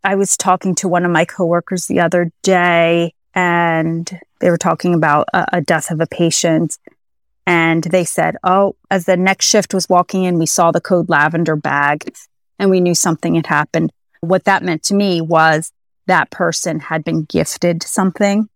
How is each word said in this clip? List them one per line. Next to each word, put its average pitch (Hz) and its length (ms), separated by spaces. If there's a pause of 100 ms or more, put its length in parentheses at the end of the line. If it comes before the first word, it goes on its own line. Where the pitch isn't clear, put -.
I 196 100
was 196 200
talking 185 400
to 190 140
one 175 160
of 175 60
my 165 120
coworkers 170 640
the - 140
other 170 280 (120)
day, 170 720 (200)
and 170 840 (220)
they 180 80
were 170 80
talking 175 360
about 151 400
a, 180 240
a 175 40
death 156 300
of 160 100
a 160 60
patient, 165 720 (720)
and 165 360
they 180 200
said, 160 400
"Oh, 190 320 (160)
as 185 140
the 185 100
next 190 300
shift - 280
was 185 140
walking 190 360
in, 180 160
we 160 60
saw 170 260
the 170 100
code 175 260
lavender 160 480
bag, 143 580 (460)
and 196 100
we 185 120
knew 175 140
something 170 400
had 165 120
happened." 156 460 (260)
What 180 240
that 190 200
meant 180 200
to 202 100
me 196 280
was 160 500 (360)
that 175 240
person 165 500
had 160 240
been 160 180
gifted 165 580
something 202 760